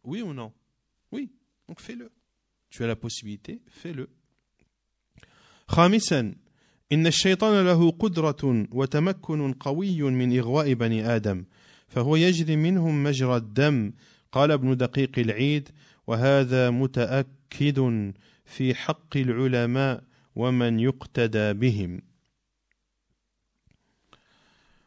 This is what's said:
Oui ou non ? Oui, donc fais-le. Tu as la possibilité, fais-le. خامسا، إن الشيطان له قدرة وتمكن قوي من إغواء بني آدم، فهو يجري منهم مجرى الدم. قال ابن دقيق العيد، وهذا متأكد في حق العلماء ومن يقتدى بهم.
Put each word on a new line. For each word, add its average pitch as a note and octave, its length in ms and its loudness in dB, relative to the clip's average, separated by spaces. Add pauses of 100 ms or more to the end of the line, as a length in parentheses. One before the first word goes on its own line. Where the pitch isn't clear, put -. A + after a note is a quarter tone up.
Oui F3+ 160 -10
ou F#3 120 -10
non ? A#2 200 -14 (580)
Oui, B3 220 -10 (340)
donc E3+ 140 -18
fais-le. A#3+ 300 -18 (580)
Tu - 140 -10
as A#2 40 -2
la A2+ 80 -4
possibilité, A2+ 720 -14
fais-le. - 420 -14 (1600)
خامسا، E3+ 680 2 (560)
إن D#3+ 160 2
الشيطان F#3+ 580 2
له E3+ 260 4
قدرة D#3 800 -2
وتمكن D3 840 -2
قوي D#3+ 480 -4
من B2+ 360 2
إغواء C3 360 0
بني A2+ 320 0
آدم، G#2 400 -2 (440)
فهو B2+ 260 0
يجري E3 400 2
منهم D#3+ 480 2
مجرى C3 320 0
الدم. A2+ 580 0 (380)
قال C#3+ 200 4
ابن C3 260 2
دقيق B2+ 420 -2
العيد، C3 500 -2 (380)
وهذا B2+ 640 2
متأكد C3 1400 -2 (320)
في B2+ 300 -2
حق - 420 -6
العلماء B2+ 840 0 (320)
ومن A#2+ 440 0
يقتدى A2+ 760 0
بهم. G2+ 480 -2 (2750)